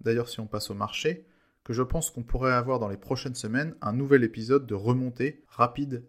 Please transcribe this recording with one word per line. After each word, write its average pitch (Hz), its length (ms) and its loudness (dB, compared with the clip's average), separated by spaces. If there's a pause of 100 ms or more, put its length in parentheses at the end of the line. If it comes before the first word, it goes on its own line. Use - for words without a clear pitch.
d'ailleurs 117 300 0
si - 100 -12
on 110 60 -8
passe 104 240 -6
au 104 40 -4
marché, 127 520 -2 (360)
que 120 120 -4
je 120 80 2
pense 151 280 0
qu'on 123 120 -8
pourrait 127 320 2
avoir 123 240 2
dans 110 100 0
les 98 80 -4
prochaines 127 380 -6
semaines 131 480 -2
un 107 100 0
nouvel 135 320 4
épisode 113 400 2
de 113 100 -6
remontée 123 720 -2
rapide 123 640 -2